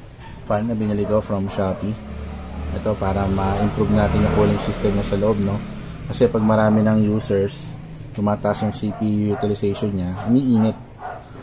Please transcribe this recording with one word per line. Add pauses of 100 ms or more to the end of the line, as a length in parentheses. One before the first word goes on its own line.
(460)
fan
na
binili
ko
from
Shopee. (840)
Ito,
para
ma-improve
natin
yung
cooling
system
niya
sa
loob,
no? (480)
Kasi
pag
marami
ng
users, (420)
tumataas
yung
C
P
U
utilization
niya, (160)
umiinit (640)